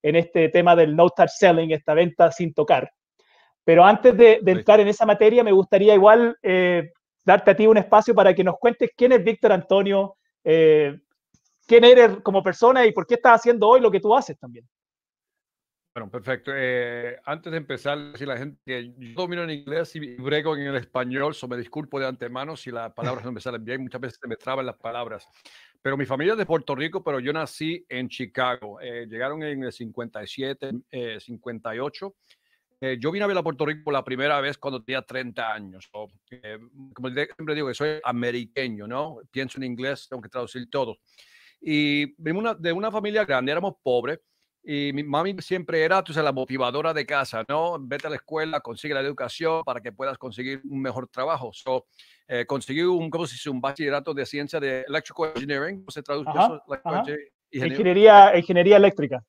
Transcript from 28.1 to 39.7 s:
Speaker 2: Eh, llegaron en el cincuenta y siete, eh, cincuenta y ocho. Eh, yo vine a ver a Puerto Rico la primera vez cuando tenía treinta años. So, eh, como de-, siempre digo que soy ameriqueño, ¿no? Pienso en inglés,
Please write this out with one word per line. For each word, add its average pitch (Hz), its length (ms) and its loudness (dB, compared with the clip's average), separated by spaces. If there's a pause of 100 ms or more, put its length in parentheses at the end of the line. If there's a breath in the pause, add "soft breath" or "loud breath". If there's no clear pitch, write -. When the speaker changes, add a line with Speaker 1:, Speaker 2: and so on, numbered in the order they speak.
Speaker 2:
Eh, 120 260 -14
llegaron 135 380 -10
en 143 180 -10
el 123 80 -10
cincuenta 113 540 -14
y - 20 -18
siete, 135 460 -12 (180)
eh, 117 300 -12
cincuenta 113 560 -14
y - 20 -10
ocho. 147 380 -12 (640)
Eh, 131 180 -8
yo 147 140 -6
vine 202 120 -6
a 202 40 -2
ver 190 100 -4
a 165 60 -4
Puerto 156 200 -6
Rico 151 280 -8
la 135 100 -4
primera 139 380 -4
vez 139 180 -8
cuando 131 240 -12
tenía 127 200 -8
treinta 123 500 -10
años. 95 400 -18
So, 104 160 -18 (240)
eh, 110 260 -20 (340)
como 127 180 -12
de-, 139 260 -6
siempre 151 180 -8
digo 147 140 -6
que 117 60 -8
soy 151 280 -6
ameriqueño, 120 840 -8
¿no? 135 300 -10 (120)
Pienso 131 280 -12
en 131 60 -10
inglés, 127 440 -10